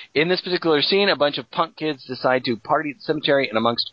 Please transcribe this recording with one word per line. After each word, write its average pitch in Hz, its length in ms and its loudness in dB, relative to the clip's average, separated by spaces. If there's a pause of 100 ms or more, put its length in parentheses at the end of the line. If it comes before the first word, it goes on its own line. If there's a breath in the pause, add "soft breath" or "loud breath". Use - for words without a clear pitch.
(160 loud breath)
"In 151 120 2
this 180 140 0
particular 160 400 0
scene, 196 280 2
a 160 60 4
bunch 139 220 0
of 127 140 -10
punk 165 240 -4
kids 156 300 -6
decide 127 400 0
to 120 120 -2
party 151 340 -2
at - 60 -12
the - 60 -20
cemetery, 147 460 0
and 110 80 0
amongst 117 360 -2